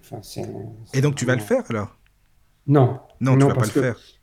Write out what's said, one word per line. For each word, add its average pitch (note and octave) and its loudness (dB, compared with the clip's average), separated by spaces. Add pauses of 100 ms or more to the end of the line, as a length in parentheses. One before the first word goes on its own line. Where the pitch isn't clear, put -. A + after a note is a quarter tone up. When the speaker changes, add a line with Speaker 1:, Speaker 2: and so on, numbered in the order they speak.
Speaker 1:
Enfin, - -14
c'est, - -12 (500)
Speaker 2:
Et C3+ 0
donc, C#3+ 0
tu B2+ -6
vas B2+ 2
le B2 -2
Speaker 1:
c'est - -10
Speaker 2:
faire, B3 0
alors ? G#2+ -6 (720)
Speaker 1:
Non. C3+ 4 (200)
Speaker 2:
Non, C3 2
tu C3 4
Speaker 1:
Non, C#3 6
Speaker 2:
vas C3 2
pas B2+ -2
Speaker 1:
parce G#2+ 0
Speaker 2:
le C#3+ 2
Speaker 1:
que, C3+ 0
Speaker 2:
faire. A#2 -6 (240)